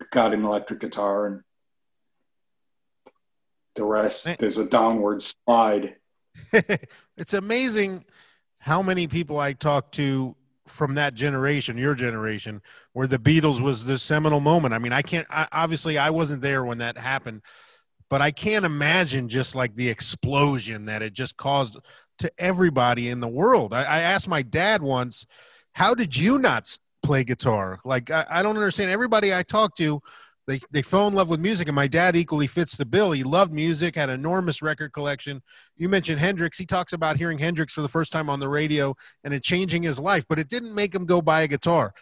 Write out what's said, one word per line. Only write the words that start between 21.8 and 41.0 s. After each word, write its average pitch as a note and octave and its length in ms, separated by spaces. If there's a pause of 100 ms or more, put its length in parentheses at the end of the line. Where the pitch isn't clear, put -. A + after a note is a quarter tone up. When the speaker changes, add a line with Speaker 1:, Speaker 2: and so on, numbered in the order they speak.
Speaker 2:
to - 180
everybody C3 720
in B2 100
the A#2+ 80
world. C3+ 460
I, B2+ 100
I D3 160
asked F3+ 280
my E3 140
dad E3+ 400
once, B2+ 440 (480)
"How G#3 200
did G3+ 220
you G3 220
not E3+ 260
s-, - 160 (220)
play C#3 220
guitar?" G#2+ 600
Like, B2+ 280
I, D#3+ 180
I F3 140
don't G#3+ 120
understand. G3+ 360
Everybody G#3+ 420
I F3+ 100
talk G#3+ 340
to, D3+ 240 (440)
they, C3+ 140 (120)
they C#3+ 100
fell G3 260
in G3+ 60
love F#3+ 160
with E3 100
music, F3 300
and C#3+ 60
my C#3+ 120
dad E3+ 300
equally D3+ 300
fits - 280
the C#3+ 100
bill. F3 280
He C3 100
loved E3 300
music, D#3+ 420
had D3 140
an C3 100
enormous E3+ 420
record D3+ 300
collection. C#3+ 500 (360)
You E3+ 100
mentioned E3 320
Hendrix. E3+ 380
He F#3 80
talks F3+ 260
about D#3+ 240
hearing D#3+ 240
Hendrix D#3+ 340
for D#3 80
the C#3+ 60
first D#3+ 240
time D#3 180
on C#3 120
the C#3 80
radio D3 440 (300)
and C#3+ 100
it C3+ 80
changing F3 420
his C#3+ 160
life, F3 280
but D#3 100
it D3+ 120
didn't A#3 260
make G#3 180
him F#3 120